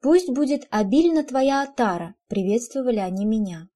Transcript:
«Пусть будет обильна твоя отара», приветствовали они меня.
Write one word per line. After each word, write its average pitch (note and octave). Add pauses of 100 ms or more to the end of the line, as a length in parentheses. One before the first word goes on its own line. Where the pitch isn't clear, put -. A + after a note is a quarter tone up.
«Пусть E4+
будет C#4+
обильна C#4+
твоя C4+
отара», G3 (140)
приветствовали A3+
они F#3+
меня. G3